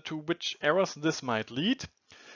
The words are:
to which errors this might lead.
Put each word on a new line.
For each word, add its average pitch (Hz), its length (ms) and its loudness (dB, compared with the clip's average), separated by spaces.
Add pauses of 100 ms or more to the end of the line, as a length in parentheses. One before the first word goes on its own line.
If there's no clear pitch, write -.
to 156 120 -6
which 156 440 -4
errors 170 340 4
this 151 260 0
might 113 300 -2
lead. 165 340 0 (500)